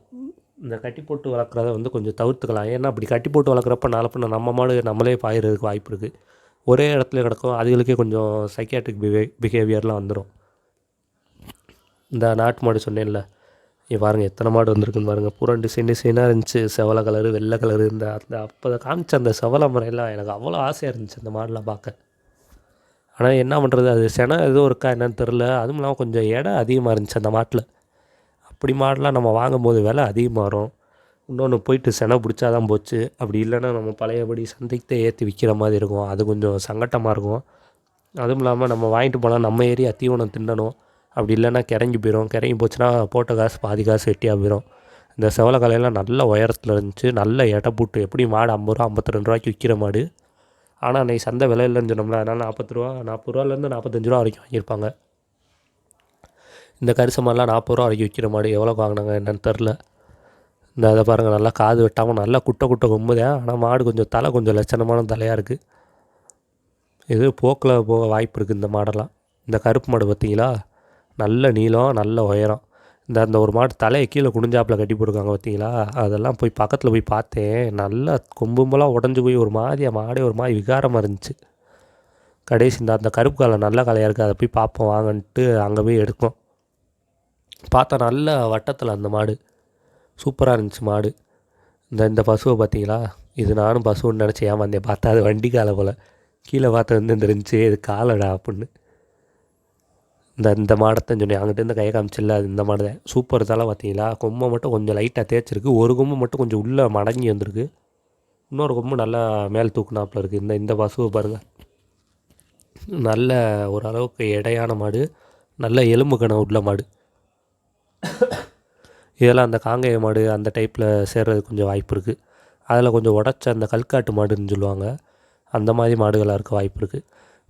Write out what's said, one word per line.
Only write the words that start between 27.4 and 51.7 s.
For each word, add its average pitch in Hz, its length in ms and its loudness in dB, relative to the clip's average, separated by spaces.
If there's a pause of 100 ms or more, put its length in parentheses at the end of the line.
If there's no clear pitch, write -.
அப்படி 135 280 -4
மாடெல்லாம் 135 340 2
நம்ம 120 180 2
வாங்கும்போது 117 520 2
விலை 123 220 2
அதிகமா 113 380 0
வரும். 104 300 -4 (600)
இன்னொன்னு 127 260 0
போயிட்டு 127 340 0
செனை 117 260 2
பிடிச்சாதான் 117 480 0
போச்சு. 110 520 -2
அப்படி 107 240 -4
இல்லைன்னா 120 300 -2
நம்ம 110 200 -6
பழையபடி 113 520 -6
சந்தைக்கு 120 420 -10
தான் 120 180 0
ஏத்தி 113 220 0
விக்கிற 107 300 0
மாதிரி 107 200 2
இருக்கும். 101 320 -2
அது 98 160 -2
கொஞ்சம் 104 340 0 (100)
சங்கட்டமா 113 420 -2
இருக்கும். 104 320 -2 (720)
அதுவும் 127 220 -2
இல்லாம 127 300 0
நம்ம 113 360 2
வாங்கிட்டு 131 180 0
போனா 120 180 2
நம்ம 113 260 2
ஏரியா 120 260 2
தீவனம் 120 480 -2
தின்னணும். 110 320 -4 (380)
அப்படி 110 340 0
இல்லைன்னா 120 300 2
கிறங்கி 120 280 0
போயிரும். 110 340 0
கிறங்கி 117 300 0
போச்சுன்னா 120 400 2
போட்ட 120 300 -2
காசு 113 260 0
பாதி 104 220 -4
காசு 107 300 2
வெட்டியா - 120 -6
போயிரும். 104 380 0 (540)
இந்த 107 200 2
செவலை 123 240 4
கலையெல்லாம் 120 300 2
நல்ல 110 440 0
உயரத்துல 113 320 0
இருந்துச்சு. 104 460 0
நல்ல 113 340 2
எடை 107 300 0
போட்டு, 113 240 -2
எப்படி 117 260 0
மாடு 110 260 2
ஐம்பது 104 260 -2
ரூபா, 120 60 0
ஐம்பத்திரெண்டு 110 400 -2
ரூபாய்க்கு 113 260 0
விக்கிற 113 260 0
மாடு. 107 340 -2 (720)
ஆனா 127 180 0
அன்னைக்கு 120 260 0
சந்தை 123 240 2
விலை 120 180 4
இல்லைன்னு 120 220 0